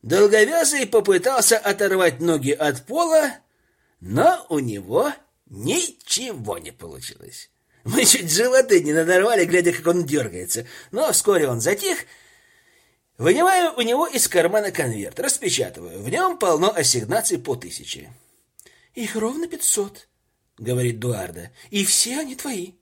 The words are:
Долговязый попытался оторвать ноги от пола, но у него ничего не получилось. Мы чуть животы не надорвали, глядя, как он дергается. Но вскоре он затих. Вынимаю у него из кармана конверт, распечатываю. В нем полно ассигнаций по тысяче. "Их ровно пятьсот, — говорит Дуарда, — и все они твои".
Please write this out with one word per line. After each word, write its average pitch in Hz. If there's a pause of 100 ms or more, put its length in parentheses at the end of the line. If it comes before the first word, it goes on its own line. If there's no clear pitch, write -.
Долговязый 220
попытался 214
оторвать 190
ноги 151
от 143
пола, 311 (680)
но 262
у 151
него 120 (360)
ничего 139
не -
получилось. - (340)
Мы 247
чуть 175
животы 226
не 147
надорвали, 185
глядя, 170
как -
он 170
дергается. 117 (240)
Но 262
вскоре 175
он 117
затих. 202 (1120)
Вынимаю 330
у 247
него 247
из 277
кармана 190
конверт, 117
распечатываю. 101
В 120
нем 349
полно 180
ассигнаций 143
по 135
тысяче. - (800)
"Их 240
ровно 269
пятьсот, — - (500)
говорит 120
Дуарда, — 92 (200)
и 202
все 247
они 269
твои". 196